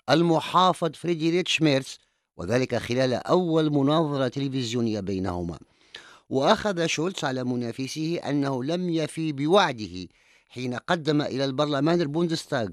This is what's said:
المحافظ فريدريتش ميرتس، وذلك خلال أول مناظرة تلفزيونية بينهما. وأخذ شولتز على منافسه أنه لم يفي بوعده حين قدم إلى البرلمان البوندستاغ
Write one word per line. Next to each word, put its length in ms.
المحافظ 840
فريدريتش 680
ميرتس، 360
وذلك 380
خلال 400
أول 580
مناظرة 560
تلفزيونية 720
بينهما. 580
وأخذ 560
شولتز 380
على 200
منافسه 840
أنه 360
لم 260
يفي 420
بوعده 760
حين 260
قدم 480
إلى 220
البرلمان 560
البوندستاغ 720